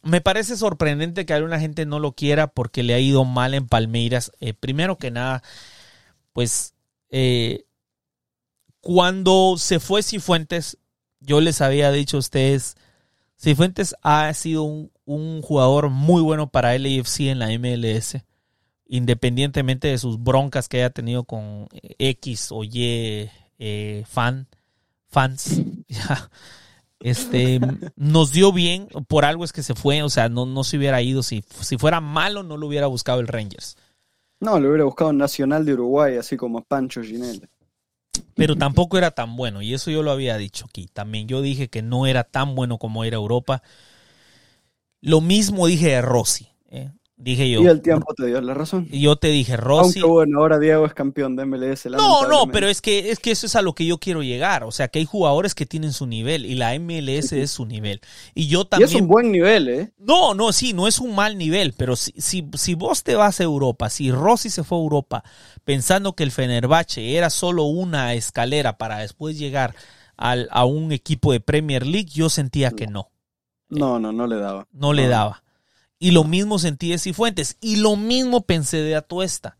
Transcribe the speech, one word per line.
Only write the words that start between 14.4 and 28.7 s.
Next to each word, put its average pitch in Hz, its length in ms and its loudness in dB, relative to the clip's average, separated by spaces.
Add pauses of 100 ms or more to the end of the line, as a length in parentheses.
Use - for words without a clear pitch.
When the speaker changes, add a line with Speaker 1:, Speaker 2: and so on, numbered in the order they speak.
Speaker 1:
un, 151 280 -8 (140)
un 156 380 -6
jugador 143 460 4
muy 151 320 4
bueno 156 280 0
para 120 260 2
L 135 140 -2
A 135 120 0
F 120 80 -6
C 139 200 -2
en 131 100 -2
la 110 120 -2
M 123 200 -2
L 117 240 -2
S, 113 300 -6 (640)
independientemente 127 1000 0
de 131 80 0
sus 117 220 -4
broncas 131 480 0
que 127 100 -4
haya 127 120 2
tenido 120 340 -6
con 104 440 -12 (320)
X 123 520 -4
o 110 120 -10
Y, 113 680 -6 (300)
eh, 104 480 -8
fan, 127 400 -4 (600)
fans, 131 540 -2 (120)
<laughs> - 140 -18
ya, - 440 -6 (680)
este, 123 600 0 (360)
nos 151 360 4
dio 190 200 6
bien, 180 360 0 (200)